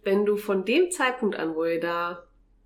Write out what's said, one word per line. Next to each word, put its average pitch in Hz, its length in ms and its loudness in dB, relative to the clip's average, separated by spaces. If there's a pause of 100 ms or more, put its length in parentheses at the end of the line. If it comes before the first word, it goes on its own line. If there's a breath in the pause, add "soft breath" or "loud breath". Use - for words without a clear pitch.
wenn 202 200 4
du 208 140 2
von 190 260 -2
dem 320 260 4
Zeitpunkt 247 460 0
an, 160 180 -4
wo 160 120 -2
ihr 165 140 0
da 175 440 -4 (420)